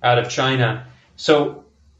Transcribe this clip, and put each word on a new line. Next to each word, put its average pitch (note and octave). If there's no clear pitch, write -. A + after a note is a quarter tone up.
out B2
of A#2
China. C3
So -